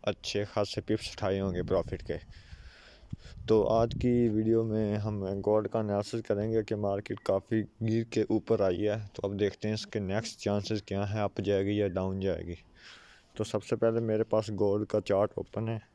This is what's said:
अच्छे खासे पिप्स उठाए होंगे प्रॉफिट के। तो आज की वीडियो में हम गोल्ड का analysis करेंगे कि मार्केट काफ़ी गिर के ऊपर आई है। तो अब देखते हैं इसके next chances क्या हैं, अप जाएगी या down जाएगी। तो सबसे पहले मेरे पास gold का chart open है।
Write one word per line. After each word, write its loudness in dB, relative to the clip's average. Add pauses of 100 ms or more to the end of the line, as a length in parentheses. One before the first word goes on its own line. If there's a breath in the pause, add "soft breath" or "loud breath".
अच्छे -2
खासे -2
पिप्स -2
उठाए 0
होंगे -2
प्रॉफिट 0
के। -4 (1300 loud breath)
तो 6
आज 2
की 2
वीडियो 2
में 0
हम -4
गोल्ड 2
का -2
analysis -2
करेंगे 0
कि -2
मार्केट -2
काफ़ी 0
गिर -2
के 0
ऊपर 2
आई 2
है। 0
तो -6
अब -4
देखते 0
हैं 0
इसके -6
next -4
chances 0
क्या -2
हैं, -2
अप -2
जाएगी 2
या 2
down -2
जाएगी। -2 (800 loud breath)
तो -2
सबसे -2
पहले 2
मेरे 2
पास 0
gold 2
का 0
chart 2
open -6
है। -6 (120)